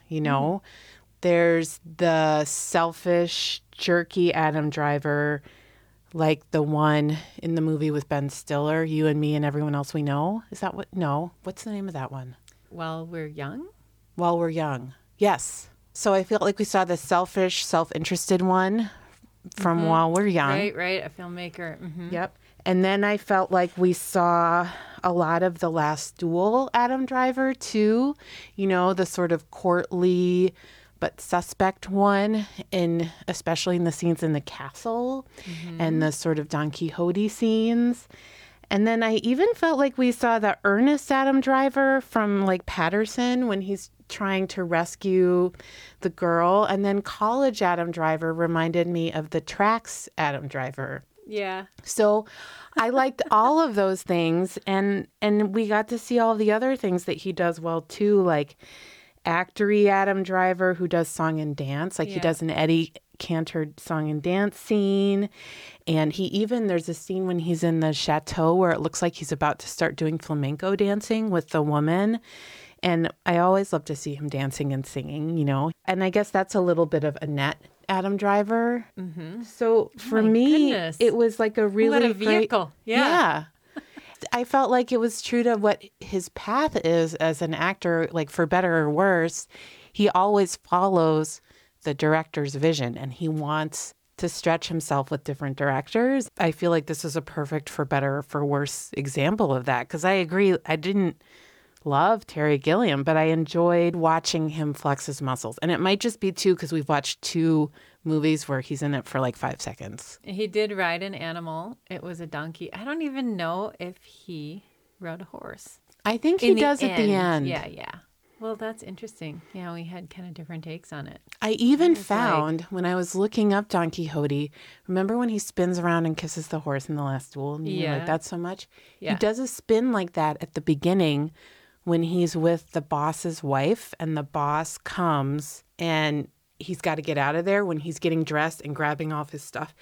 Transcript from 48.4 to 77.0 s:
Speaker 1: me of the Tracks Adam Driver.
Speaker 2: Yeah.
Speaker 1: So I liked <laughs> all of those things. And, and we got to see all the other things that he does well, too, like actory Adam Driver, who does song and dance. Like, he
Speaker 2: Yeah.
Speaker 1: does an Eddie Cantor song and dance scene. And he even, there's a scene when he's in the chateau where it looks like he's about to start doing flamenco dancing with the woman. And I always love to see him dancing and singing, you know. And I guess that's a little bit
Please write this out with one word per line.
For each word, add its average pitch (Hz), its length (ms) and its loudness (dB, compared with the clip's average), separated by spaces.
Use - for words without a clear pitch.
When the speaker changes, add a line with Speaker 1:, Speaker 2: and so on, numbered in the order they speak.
Speaker 1:
me 170 240 -2
of 156 200 -6
the 160 100 -2
Tracks - 680 -2
Adam 143 280 -2
Driver. 135 560 -8
Speaker 2:
Yeah. 196 400 -6
Speaker 1:
So 214 440 2
I 226 120 2
liked 262 380 0
<laughs> - 40 -14
all 240 280 6
of 294 140 2
those 190 300 0
things. 170 640 0
And, 196 400 0
and 208 360 2
we 226 120 0
got 214 200 0
to 233 100 -4
see 240 220 0
all 226 160 4
the 214 160 2
other 254 240 2
things 180 300 0
that 180 120 -4
he 185 160 -6
does 170 260 0
well, 165 220 -4
too, 208 400 2
like 151 340 2
actory 202 640 2
Adam 196 360 2
Driver, 185 500 2
who 175 140 -2
does 165 200 2
song 160 320 -2
and 151 160 -4
dance. 143 440 -4
Like, 165 100 -2
he 190 60 -8
Speaker 2:
Yeah. 160 60 -4
Speaker 1:
does 165 200 0
an 160 80 -2
Eddie 160 440 2
Cantor 160 480 -4
song 151 320 -4
and 151 120 -2
dance 190 360 0
scene. 196 720 2
And 156 260 2
he 190 140 -4
even, 214 420 0
there's 175 220 -2
a 170 40 -4
scene 185 340 -4
when 175 120 0
he's 165 240 0
in 165 180 2
the 156 120 2
chateau 160 640 0
where 180 160 4
it 151 100 0
looks 160 200 -4
like 175 140 0
he's - 160 -10
about 147 280 0
to - 80 -16
start 160 280 -4
doing 160 220 -2
flamenco 151 580 -2
dancing 208 540 0
with 170 200 0
the 160 120 2
woman. 160 580 2
And 170 320 0
I 175 100 2
always 190 360 4
love 147 120 -2
to 151 100 -6
see 143 200 -8
him 147 120 -8
dancing 139 460 -4
and 135 140 -4
singing, 151 500 -6
you 151 80 2
know. 139 260 2
And 185 180 -2
I 185 60 2
guess 202 220 0
that's 190 240 0
a 196 60 4
little 170 260 4
bit 151 160 0